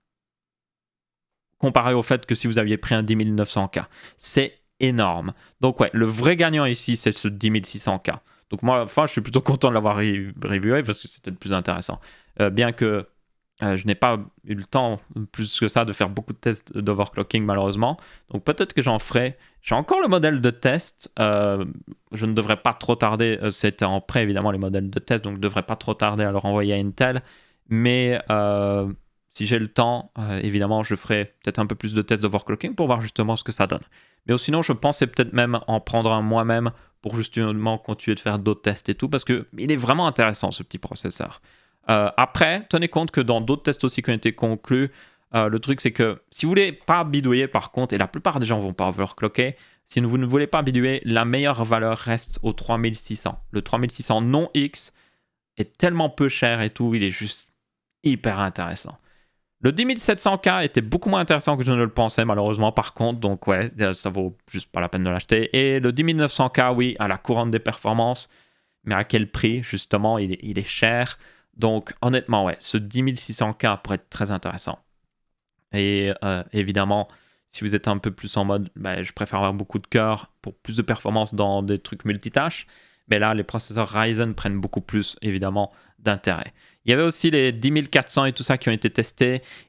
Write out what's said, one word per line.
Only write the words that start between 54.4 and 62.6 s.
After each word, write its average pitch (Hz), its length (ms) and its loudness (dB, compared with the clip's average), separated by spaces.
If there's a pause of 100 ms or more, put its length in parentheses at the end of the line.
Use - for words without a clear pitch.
X 143 400 -2 (640)
est - 180 -4
tellement 170 320 2
peu 139 220 2
cher 117 320 0
et 107 80 0
tout, 117 240 0
il 107 80 2
est 95 80 2
juste - 400 -10 (520)
hyper 113 360 0
intéressant. 90 580 -6 (640)
Le 135 100 4
dix 226 140 0
mille 254 120 0
sept 208 220 0
cents 196 160 4
K 190 120 0 (160)
était - 180 0
beaucoup 135 260 -2
moins 190 120 2
intéressant 151 360 2
que 127 80 0
je 127 80 2
ne 120 100 4
le 113 60 2
pensais 113 380 0
malheureusement 107 460 2